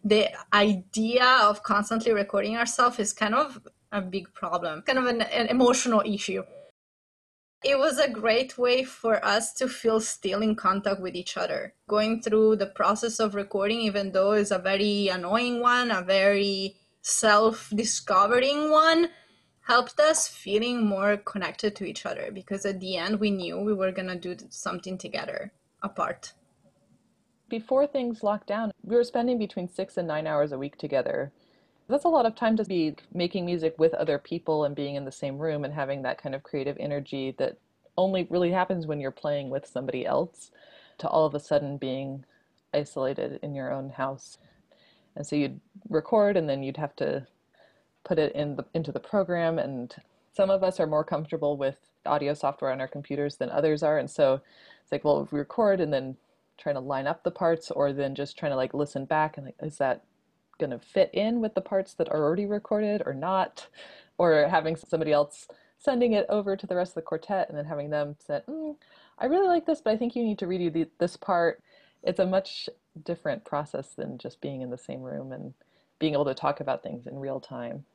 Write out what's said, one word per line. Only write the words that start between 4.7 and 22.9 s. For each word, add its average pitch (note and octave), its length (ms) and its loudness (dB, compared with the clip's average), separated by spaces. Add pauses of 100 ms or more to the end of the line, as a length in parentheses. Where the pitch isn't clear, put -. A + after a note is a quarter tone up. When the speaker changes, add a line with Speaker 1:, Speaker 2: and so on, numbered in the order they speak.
Speaker 1:
kind C4 160 2
of B3+ 80 0
an, A#3 160 0
an A#3 260 0
emotional B3 580 4
issue. G3 360 -4 (1200)
It C4+ 140 4
was C#4 200 2
a C#4 100 4
great A3+ 500 0
way B3 260 2
for A3+ 400 0
us G#3+ 300 0
to C4 140 -2
feel A3 320 2
still G3+ 420 -4
in G#3+ 120 2
contact G3 460 0
with F#3 160 -6
each F3+ 220 -8
other. - 360 -4 (140)
Going G#3+ 340 2
through A3 340 6
the G3+ 100 0
process G#3+ 520 0
of G#3+ 160 2
recording, G3+ 460 0
even G3+ 320 0
though G3 200 4
it's G#3 200 2
a F#3 60 0
very G3 500 2
annoying A3 520 0
one, A#3+ 300 4
a F#3+ 120 0
very G3 760 2 (260)
self-discovering A3+ 1700 2
one, D#4+ 380 6 (540)
helped B3 380 2
us D#4 280 4
feeling A3+ 580 0
more G3+ 300 2
connected G#3 600 -4
to G3 100 -8
each - 200 -10
other, - 260 -6
because G3 340 -10
at F#3+ 140 -4
the F#3 160 -6